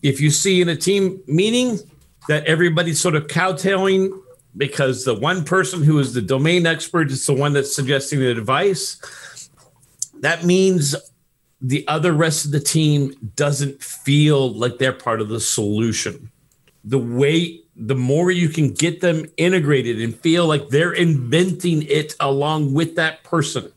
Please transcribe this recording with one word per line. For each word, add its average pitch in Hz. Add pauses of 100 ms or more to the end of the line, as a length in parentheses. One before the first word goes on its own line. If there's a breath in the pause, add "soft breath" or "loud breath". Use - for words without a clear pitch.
If 139
you 151
see 185
in 175
a 165
team 190
meeting 220 (500)
that 151
everybody's 160
sort 175
of 151
kowtowing 190 (440)
because 135
the 123
one 160
person 185
who 151
is 123
the 120
domain 147
expert 160
is 131
the 151
one 143
that's 139
suggesting 135
the 127
advice, 131 (1200 loud breath)
that 165
means 180 (680)
the 131
other 156
rest 156
of 147
the 143
team 147 (200)
doesn't 143
feel 143
like 117
they're 131
part 117
of 107
the 110
solution. 110 (540)
The 120
way 139 (140)
the 113
more 139
you 175
can 147
get 165
them 160 (100)
integrated 143
and 113
feel 170
like 151
they're 160
inventing 160
it 151
along 143
with 165
that 160
person -